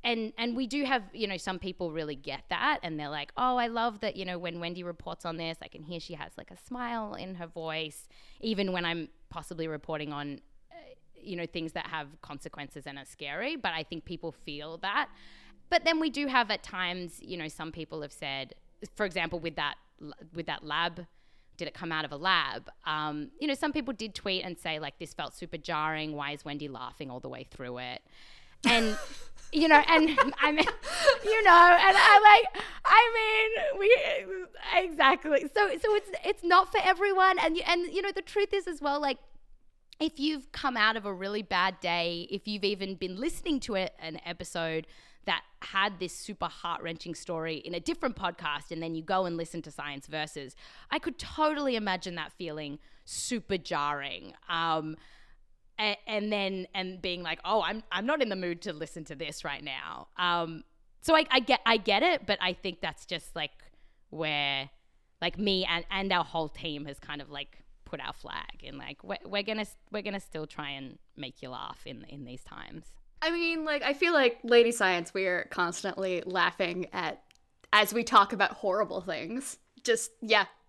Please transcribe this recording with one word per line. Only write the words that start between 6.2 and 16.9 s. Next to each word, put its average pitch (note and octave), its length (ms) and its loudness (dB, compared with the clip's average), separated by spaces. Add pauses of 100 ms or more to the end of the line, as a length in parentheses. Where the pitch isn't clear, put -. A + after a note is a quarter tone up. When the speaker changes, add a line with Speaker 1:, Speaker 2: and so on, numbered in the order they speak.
Speaker 1:
like, - 120 -18
a F3+ 60 -20
smile A#3 580 -8
in F#3 200 -10
her E3+ 120 -10
voice, D#3+ 640 -8 (320)
even G3+ 320 -2
when F3 120 -2
I'm E3+ 240 -4 (220)
possibly D#3+ 360 -8
reporting D3+ 460 -6
on C#3+ 280 -8 (840)
you F#3+ 120 -8
know, E3+ 100 -6
things D#3+ 260 -6
that E3+ 140 -6
have D3+ 220 -8 (140)
consequences C#3+ 640 -14
and C#3 120 -12
are C3+ 60 -14
scary, F3+ 520 -6
but G3 160 -4
I D#3+ 100 -4
think E3 220 -10
people E3 280 -10
feel D#3 460 -12
that. G#3+ 300 -2 (600)
But E4+ 140 2
then D#4+ 140 4
we D#4+ 120 0
do C#4 160 -2
have B3 240 2
at G#3 120 -2
times, F3+ 580 -6